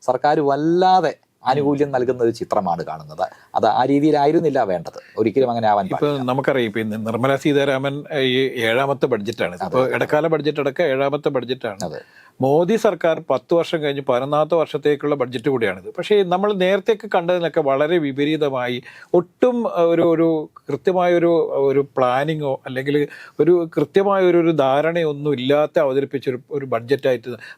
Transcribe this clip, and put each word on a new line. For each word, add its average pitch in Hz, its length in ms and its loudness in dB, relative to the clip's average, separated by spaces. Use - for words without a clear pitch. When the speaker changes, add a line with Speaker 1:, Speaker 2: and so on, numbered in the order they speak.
Speaker 1:
സർക്കാർ 147 380 0
വല്ലാതെ 165 760 2
ആനുകൂല്യം 143 460 0
നൽകുന്ന 123 300 0
ഒരു 117 80 4
ചിത്രമാണ് 107 540 -2
കാണുന്നത്. 80 440 -8
അത് 110 120 2
ആ 110 180 2
രീതിയിലായിരുന്നില്ല 143 800 2
വേണ്ടത്. 87 400 -4
ഒരിക്കലും 120 320 2
അങ്ങനെ 113 180 0
ആവാൻ 101 160 2
Speaker 2:
ഇപ്പൊ 117 220 -2
Speaker 1:
പാടില്ല. 143 180 -2
Speaker 2:
നമുക്കറിയാം, 131 420 0
ഇപ്പൊ 110 140 -4
ഇന്ന് 110 260 -6
നിർമ്മല 120 300 0
സീതാരാമൻ, 139 760 0
ഏ, 147 80 -2
ഈ 131 400 0
ഏഴാമത്തെ 131 460 0
ബജറ്റാണ്. 107 480 -4
Speaker 1:
അതെ, 95 100 -8
Speaker 2:
ഇപ്പൊ 127 200 0
Speaker 1:
അതെ. 123 100 -2
Speaker 2:
ഇടക്കാല 151 320 0
ബജറ്റ് 151 340 -2
അടക്കം 139 240 -2
ഏഴാമത്തെ 139 440 -2
ബജറ്റാണ്. 120 560 -6
Speaker 1:
അതെ. 76 160 -10
Speaker 2:
മോദി 165 360 2
സർക്കാർ 165 540 0
പത്ത് 160 240 -2
വർഷം 165 280 0
കഴിഞ്ഞ് 143 200 -4
പതിനൊന്നാമത്തെ 147 520 0
വർഷത്തേക്കുള്ള 147 600 -2
ബജറ്റ് 127 360 -4
കൂടിയാണിത്. 101 480 -2
പക്ഷേ 202 240 2
നമ്മൾ 185 300 0
നേരത്തെയൊക്കെ 196 640 -2
കണ്ടതിനൊക്കെ 170 460 0
വളരെ 147 380 2
വിപരീതമായി, 139 840 -2
ഒട്ടും, 233 520 0
ഏ, 170 60 2
ഒരു, 170 200 2
ഒരു 165 480 2
കൃത്യമായ 180 460 0
ഒരു, 170 380 2
ഒരു 139 340 2
പ്ലാനിങ്ങോ 139 680 0
അല്ലെങ്കിൽ 143 420 -2
ഒരു 170 360 2
കൃത്യമായ 196 460 2
ഒരു, 175 160 4
ഒരു 165 120 2
ധാരണയൊന്നും 147 800 0
ഇല്ലാത്ത 143 460 0
അവതരിപ്പിച്ചൊരു, 135 600 0
ഒരു 139 160 -6
ബജറ്റായിട്ട് 123 640 -2